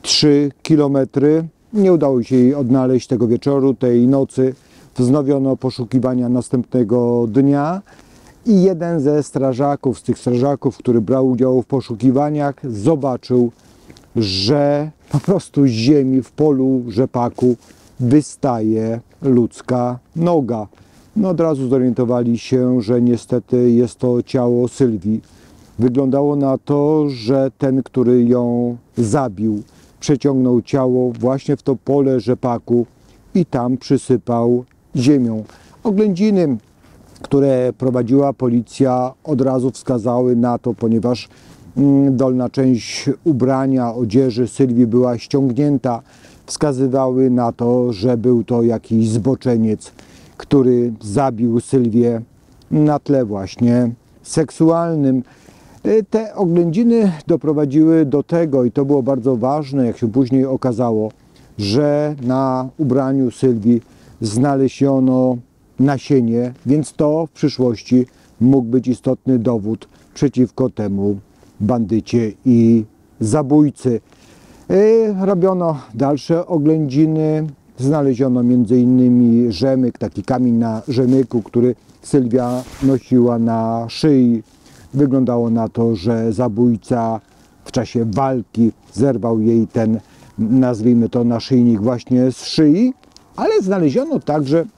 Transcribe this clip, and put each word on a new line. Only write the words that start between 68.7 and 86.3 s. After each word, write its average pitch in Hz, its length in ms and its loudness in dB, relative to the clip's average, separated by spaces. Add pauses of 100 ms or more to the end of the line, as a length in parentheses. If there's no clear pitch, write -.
istotny 127 520 -2
dowód 110 480 -4 (260)
przeciwko 127 560 -2
temu 101 480 -4 (420)
bandycie 113 720 -2 (140)
i 117 400 4 (340)
zabójcy. 131 800 0 (680)
E, 208 560 2
robiono 180 540 0 (140)
dalsze 143 540 -2
oględziny, 156 1000 0 (300)
znaleziono 131 640 0
między 123 360 2
innymi 123 720 4
rzemyk, 127 460 -2
taki 101 260 -8
kamień 123 320 0
na 113 320 -2
rzemyku, 127 540 0
który 120 340 0 (260)
Sylwia 123 640 -2 (200)
nosiła 120 560 2
na 117 500 -2
szyi. 123 540 2 (500)
Wyglądało 127 560 0
na 113 200 -2
to, 117 260 -2
że 113 380 -2